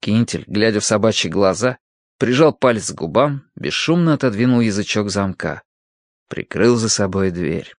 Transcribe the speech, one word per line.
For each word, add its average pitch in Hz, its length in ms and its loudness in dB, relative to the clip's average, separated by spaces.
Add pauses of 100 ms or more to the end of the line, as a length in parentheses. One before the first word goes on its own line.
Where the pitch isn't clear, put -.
Кинтель, 113 460 0
глядя 104 340 2
в - 40 -8
собачьи 104 460 2
глаза, 98 480 0 (400)
прижал 131 340 4
палец 117 380 0
к - 40 -10
губам, 131 500 -2 (100)
бесшумно 165 600 0
отодвинул 123 460 2
язычок 104 500 -2
замка, 95 520 -4 (680)
прикрыл - 480 0
за 113 120 -2
собой 95 420 -2
дверь. 85 500 -6